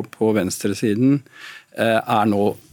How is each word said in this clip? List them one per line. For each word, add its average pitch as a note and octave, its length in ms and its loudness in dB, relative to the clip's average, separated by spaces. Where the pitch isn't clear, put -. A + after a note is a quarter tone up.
på A2 240 -2
venstresiden, G#2+ 880 0
eh, A2+ 240 2
er A2 300 2
nå G2+ 240 0